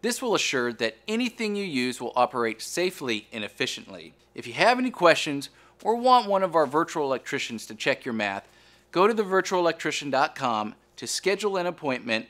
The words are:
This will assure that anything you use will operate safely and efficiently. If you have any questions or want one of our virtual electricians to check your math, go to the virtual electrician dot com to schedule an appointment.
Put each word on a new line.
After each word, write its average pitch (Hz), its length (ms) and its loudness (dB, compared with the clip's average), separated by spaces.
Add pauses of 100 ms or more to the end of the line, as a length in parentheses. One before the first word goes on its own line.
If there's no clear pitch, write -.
This 233 220 -2
will 226 140 2
assure 120 380 0
that 113 240 -2 (100)
anything 226 480 -2
you 202 80 -2
use 127 360 -2
will 117 140 -6
operate 123 480 0
safely 151 720 -4
and 113 100 -8
efficiently. 98 720 -8 (220)
If 123 100 -12
you 120 60 -12
have 202 260 4
any 254 140 -2
questions 151 560 2 (340)
or 220 140 0
want 240 320 4
one 196 160 2
of 170 100 -4
our 160 120 4
virtual 156 360 0
electricians 127 640 -4
to 113 80 -14
check 127 300 -2
your 127 100 -4
math, 101 320 -2 (460)
go 180 160 6
to 233 40 4
the 214 120 0
virtual 185 340 0
electrician 160 500 0
dot 139 280 2
com 110 400 -2 (180)
to - 140 -12
schedule 196 480 -2
an 175 100 -2
appointment. 123 640 -2